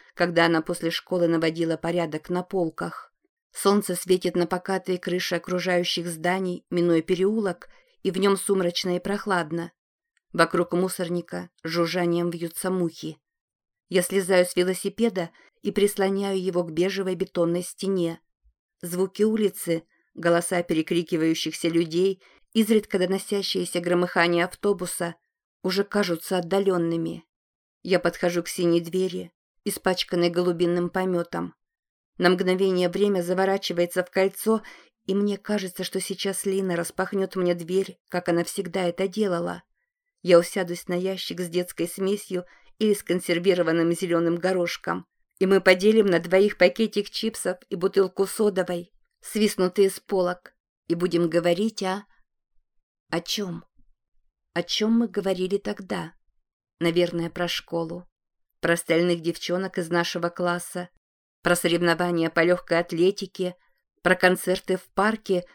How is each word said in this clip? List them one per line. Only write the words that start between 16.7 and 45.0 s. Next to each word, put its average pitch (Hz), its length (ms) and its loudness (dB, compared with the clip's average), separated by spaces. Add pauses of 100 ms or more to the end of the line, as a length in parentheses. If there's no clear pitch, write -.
бежевой 185 440 -2
бетонной 175 480 -2
стене. 175 560 -2 (600)
Звуки 185 420 -2
улицы, 202 600 0 (300)
голоса 170 480 0
перекрикивающихся 160 1080 0
людей, 170 520 0 (320)
изредка 214 460 2
доносящееся 185 800 -2
громыхание 175 680 2
автобуса — 180 680 -4 (480)
уже 185 200 0
кажутся 185 540 -2
отдаленными. 170 880 0 (580)
Я 180 160 2
подхожу 175 440 0
к - 40 -10
синей 170 340 2
двери, 180 500 -4 (320)
испачканной 196 680 0
голубиным 175 600 0
пометом. 175 640 -4 (640)
На 180 120 4
мгновение 185 600 2
время 196 320 0
заворачивается 180 840 -2
в - 60 -8
кольцо, 208 540 0 (420)
и 190 80 -2
мне 202 240 0
кажется, 190 460 -6
что 185 160 -6
сейчас 190 460 -6
Лина 190 300 0
распахнет 185 600 -4
мне 180 180 2
дверь, 185 460 -4 (100)
как 180 200 -4
она 170 140 2
всегда 185 400 -4
это 175 240 -2
делала. 175 560 -2 (600)
Я 175 160 8
усядусь 175 480 -2
на 175 80 -2
ящик 185 440 -4
с 180 80 -6
детской 175 400 -4
смесью 190 580 -4 (340)
или 214 140 4
с 196 100 -2
консервированным 175 880 2
зеленым 170 460 0
горошком, 180 680 -2 (340)